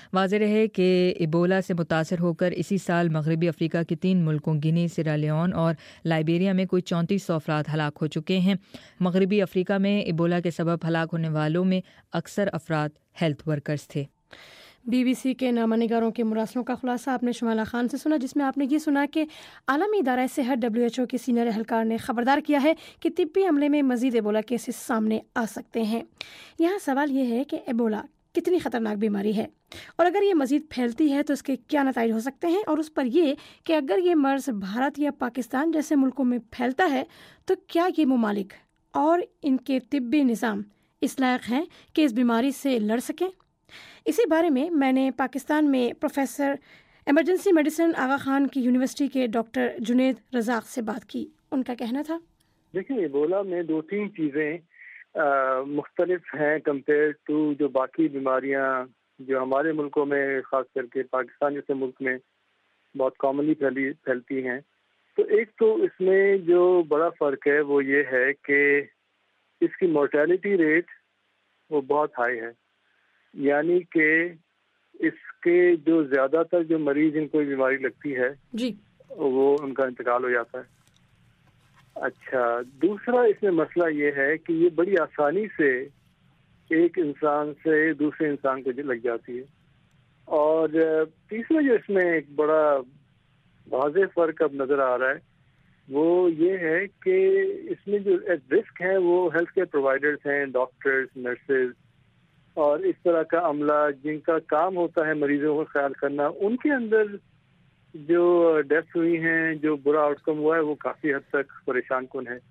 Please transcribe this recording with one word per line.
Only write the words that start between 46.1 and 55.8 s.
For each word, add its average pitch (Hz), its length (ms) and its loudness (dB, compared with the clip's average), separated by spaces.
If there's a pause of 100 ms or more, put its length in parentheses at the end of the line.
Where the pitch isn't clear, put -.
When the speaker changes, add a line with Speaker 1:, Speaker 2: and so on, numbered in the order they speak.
Speaker 2:
ایمرجنسی 330 460 2
میڈیسن 320 460 4
آغا 262 200 0
خان 269 300 0
کی 269 140 -4
یونیورسٹی 254 460 0
کے 254 200 -2
ڈاکٹر 233 400 -2 (120)
جنید 247 560 0
رزاق 226 340 -2
سے 254 120 -8
بات 214 240 -8
کی۔ - 200 -8 (260)
ان 262 120 -2
کا 262 100 -6
کہنا 240 320 -6
تھا، 320 120 -6 (560)
Speaker 3:
دیکھیں، 277 240 -4
ایبولا 156 440 0
میں 175 220 -4
دو 156 180 -2
تین 202 300 -6
چیزیں، 151 460 0 (560)
آ، 135 540 2
مختلف 170 520 -2 (140)